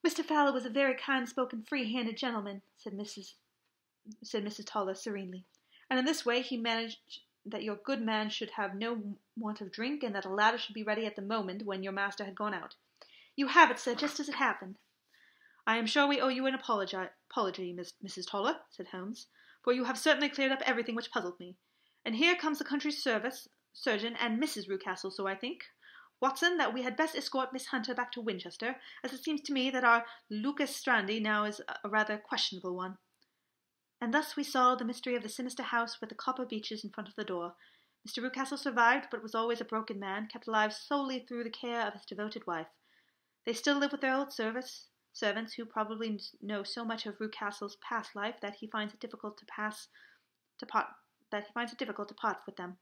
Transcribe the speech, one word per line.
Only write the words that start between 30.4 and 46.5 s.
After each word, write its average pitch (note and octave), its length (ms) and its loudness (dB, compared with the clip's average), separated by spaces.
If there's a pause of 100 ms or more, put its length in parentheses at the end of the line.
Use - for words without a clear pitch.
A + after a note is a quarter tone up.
standi A3 440 4
now G#3+ 260 4
is G#3 160 -4 (220)
a G3+ 60 -4
rather G#3+ 300 4
questionable F#3 560 -2
one." F#3 240 -6 (1040)
And A#3 120 2
thus D4+ 200 2
we C#4+ 80 0
solved B3+ 380 6
the A#3 40 -2
mystery B3 280 -2
of A#3 80 0
the G#3+ 80 -8
sinister B3+ 320 -6
house A#3 400 0
with G#3+ 80 -8
the A3 60 -10
copper B3+ 280 -2
beeches A3 400 -6
in G3+ 60 -8
front G3 180 -10
of G#3+ 60 -18
the G#3+ 100 -6
door. F3 320 -4 (480)
Mister - 160 -8
Rucastle C4 380 -4
survived, B3 540 4
but A3+ 100 -6
was A3 140 -8
always A#3 260 2
a G#3+ 40 -4
broken A3 340 -4
man, G3 260 -4
kept A3 220 -12
alive G#3+ 260 4
solely C4+ 460 -2
through A#3+ 240 -6
the A3+ 80 -6
care A#3 340 -2
of G#3 80 -2
his G3+ 120 -16
devoted G#3+ 420 -6
wife. E3 180 -2 (800)
They A#3 80 0
still C#4+ 240 4
live C#4+ 140 2
with C#4+ 100 -4
their C4 140 2
old C#4 180 0
service, A#3 540 -4 (260)
servants, A3+ 400 -2
who A#3 120 -8
probably A3 420 -2
n-, G#3 120 -2 (220)
know G3+ 220 -4